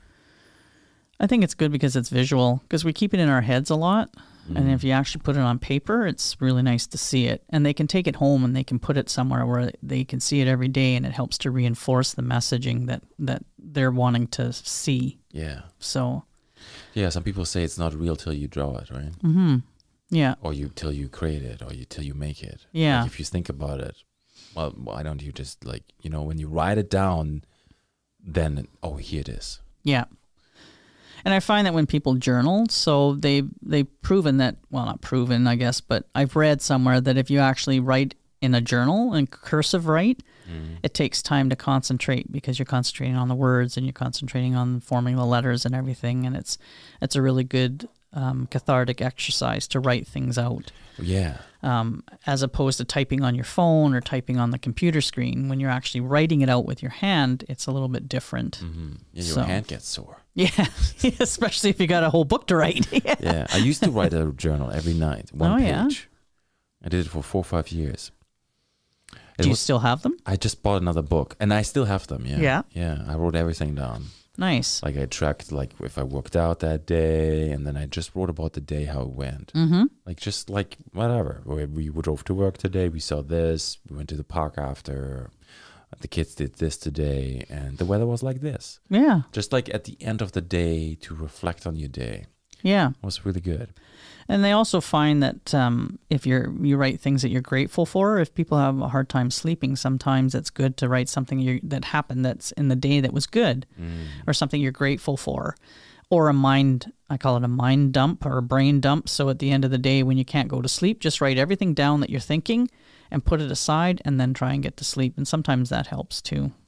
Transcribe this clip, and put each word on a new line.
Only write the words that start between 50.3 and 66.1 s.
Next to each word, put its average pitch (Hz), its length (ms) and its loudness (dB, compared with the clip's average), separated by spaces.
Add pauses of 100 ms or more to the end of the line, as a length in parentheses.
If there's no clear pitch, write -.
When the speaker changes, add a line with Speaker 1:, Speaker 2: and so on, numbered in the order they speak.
Speaker 1:
out. 120 320 -4 (260)
Speaker 2:
Yeah. 87 400 -2 (240)
Speaker 1:
Um, 117 420 -2 (220)
as 139 160 0
opposed 135 380 0
to 127 60 -4
typing 135 380 -2
on 123 120 2
your 123 80 -4
phone 160 500 4
or 123 80 0
typing 127 380 -2
on 120 100 2
the 127 80 -2
computer 156 440 0
screen, 123 480 -2
when 135 100 -2
you're 135 100 0
actually 127 320 -4
writing 147 400 4
it 131 80 4
out 123 160 2
with - 160 -6
your 131 100 -6
hand, 143 560 0
it's - 200 -8
a 139 40 -4
little 135 180 -2
bit 127 200 -6
different. - 540 -6
Speaker 2:
Mm-hmm. 80 300 -10 (200)
Yeah, 87 100 -8
your 82 120 -4
Speaker 1:
So. - 80 0
Speaker 2:
hand 92 240 -2
gets - 200 -12
sore. - 360 -12 (100)
Speaker 1:
Yeah, 180 160 2 (380)
<laughs> - 320 0
especially 226 500 0
if 190 100 0
you 185 60 4
got 165 180 4
a 160 60 4
whole 165 160 4
book 220 220 0
to 185 80 4
write. 165 340 2
<laughs> - 20 -6
Yeah. - 280 2
Speaker 2:
Yeah, 80 340 0
I - 40 2
used 127 260 2
to 175 80 4
write 90 220 2
a 80 180 2
journal 71 400 -2
every 80 240 -2
night, 76 360 -2
one 165 200 2
Speaker 1:
Oh, 226 60 4
yeah? 202 260 2
Speaker 2:
page. 277 260 -2 (720)